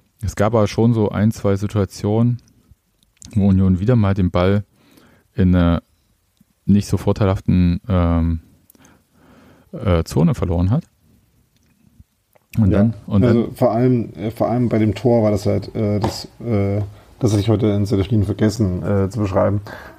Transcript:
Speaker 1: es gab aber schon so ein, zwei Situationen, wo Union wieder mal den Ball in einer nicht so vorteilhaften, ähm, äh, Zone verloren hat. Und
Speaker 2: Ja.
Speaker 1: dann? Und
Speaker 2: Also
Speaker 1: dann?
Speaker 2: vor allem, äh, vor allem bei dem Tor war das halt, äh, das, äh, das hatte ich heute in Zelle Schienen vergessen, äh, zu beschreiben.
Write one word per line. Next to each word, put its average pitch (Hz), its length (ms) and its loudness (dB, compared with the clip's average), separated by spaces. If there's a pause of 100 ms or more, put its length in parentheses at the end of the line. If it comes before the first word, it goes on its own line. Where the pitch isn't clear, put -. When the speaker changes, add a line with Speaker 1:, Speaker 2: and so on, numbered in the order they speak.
(220)
Speaker 1:
es - 140 -8
gab 107 180 0
aber 107 140 4
schon 117 240 2
so 110 160 0
ein, 101 220 0
zwei 98 260 -2
Situationen, 107 800 -2 (960)
wo 101 140 2
Union 95 320 2
wieder 120 160 0
mal 98 180 2
den 92 160 0
Ball 98 340 0 (680)
in 90 200 2
einer 85 280 2 (840)
nicht 101 200 2
so 95 120 -2
vorteilhaften, 90 880 0
ähm, 85 520 0 (1300)
äh, 92 320 0
Zone 151 300 0
verloren 87 360 -2
hat. 151 140 0 (1700)
Und 101 140 4
Speaker 2:
Ja. 95 60 2
Speaker 1:
dann? 110 160 2 (120)
Und 104 180 2
Speaker 2:
Also 117 200 4
Speaker 1:
dann? - 100 -8
Speaker 2:
vor 123 180 0
allem, 123 440 0
äh, 101 140 -8
vor 107 200 -2
allem 120 180 0
bei 110 100 0
dem 107 160 0
Tor 120 280 2
war 107 80 2
das 104 160 -2
halt, 101 300 -2
äh, 104 240 -2
das, - 240 -4 (200)
äh, 101 360 -2 (400)
das 107 120 0
hatte 104 80 2
ich 104 80 -2
heute 110 200 2
in 101 180 0
Zelle 98 180 -2
Schienen 107 200 0
vergessen, 98 580 -2
äh, 98 260 -2
zu 104 120 -8
beschreiben. 98 400 0 (380)